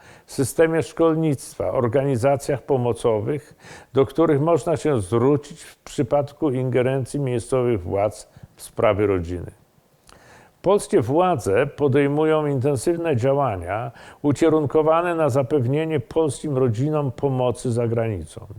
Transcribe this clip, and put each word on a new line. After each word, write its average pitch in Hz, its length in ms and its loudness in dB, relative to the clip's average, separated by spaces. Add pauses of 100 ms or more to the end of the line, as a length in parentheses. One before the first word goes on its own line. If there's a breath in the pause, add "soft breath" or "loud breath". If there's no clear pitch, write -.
(260 loud breath)
systemie 160 580 0
szkolnictwa, 156 880 0
organizacjach 135 920 0
pomocowych, 120 920 -2 (380 loud breath)
do 131 120 4
których 156 360 2
można 165 360 0
się 139 240 0
zwrócić 117 640 0
w - 140 -20
przypadku 143 720 -4
ingerencji 127 720 -2
miejscowych 123 640 -2
władz 98 460 -4 (260 loud breath)
w - 60 -20
sprawy 107 460 0
rodziny. 87 440 -2 (1120 loud breath)
Polskie 202 400 2
władze 131 680 2
podejmują 147 800 2
intensywne 147 680 0
działania 117 760 0 (300 loud breath)
ukierunkowane 156 920 2
na 160 140 2
zapewnienie 143 720 0
polskim 151 580 -2
rodzinom 135 540 0
pomocy 127 600 -2
za 120 160 0
granicą. 113 600 -4 (120)